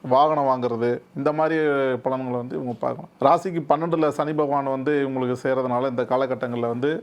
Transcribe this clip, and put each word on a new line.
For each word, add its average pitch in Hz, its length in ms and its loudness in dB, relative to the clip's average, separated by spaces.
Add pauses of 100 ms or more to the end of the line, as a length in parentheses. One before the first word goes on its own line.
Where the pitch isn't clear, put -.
(120)
வாகனம் 147 380 4
வாங்குறது, 120 380 0 (300)
இந்த 143 200 2
மாதிரி 160 180 2 (480)
பலன்களை 131 380 -2
வந்து 127 160 -10
இவங்க 123 160 -6 (100)
பார்க்கலாம். 127 260 -6 (160)
ராசிக்கு 170 340 4 (100)
பன்னெண்டுல 160 380 2 (100)
சனி 156 200 -2
பகவான் 139 360 0
வந்து 135 180 -2 (100)
இவங்களுக்கு 127 400 -2
சேர்றதுனால 131 500 0
இந்த 120 200 -2
காலகட்டங்கள்ல 123 600 -2
வந்து 131 160 -2 (120)